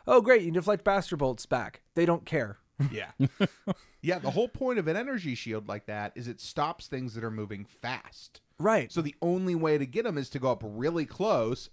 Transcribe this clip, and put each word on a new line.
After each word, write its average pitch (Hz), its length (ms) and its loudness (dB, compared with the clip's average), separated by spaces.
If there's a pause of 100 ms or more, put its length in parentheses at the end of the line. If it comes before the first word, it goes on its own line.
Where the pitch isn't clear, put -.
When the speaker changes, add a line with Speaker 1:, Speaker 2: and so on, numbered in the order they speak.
Speaker 1:
"Oh, 254 160 8
great, 226 220 8
you 170 80 -2
deflect 180 320 0
blaster 196 320 2
bolts 131 300 0
back." - 360 -4 (140)
They 170 100 4
don't 175 200 2
care. 117 320 -2 (340)
Speaker 2:
Yeah. 101 260 -8
<laughs> 135 100 4 (720)
Yeah, 170 180 0
the - 120 -2
whole 220 160 2
point 247 320 -2
of 160 80 0
an 160 80 2
energy 208 400 -4
shield 107 320 -6
like 104 200 -8
that 104 280 -8
is 117 140 -10
it 113 100 -10
stops - 480 -6
things 127 280 -8
that 113 100 -8
are 113 40 -4
moving 104 360 -8
fast. - 760 -12 (180)
Speaker 1:
Right. 180 320 2
Speaker 2:
So 170 120 -2
the 147 200 -4
only 180 340 2
way 160 220 4
to 139 80 -2
get 165 200 -2
'em 185 120 -2
is 135 120 -4
to 139 100 -6
go 127 140 2
up 98 120 -6
really 135 400 -2
close 131 680 0